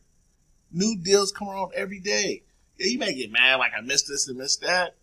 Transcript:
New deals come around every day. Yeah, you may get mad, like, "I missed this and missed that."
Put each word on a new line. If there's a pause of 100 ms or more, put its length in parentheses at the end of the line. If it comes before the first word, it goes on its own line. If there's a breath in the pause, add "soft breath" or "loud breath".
(720)
New
deals
come
around
every
day. (340)
Yeah,
you
may
get
mad,
like,
"I
missed
this
and
missed
that."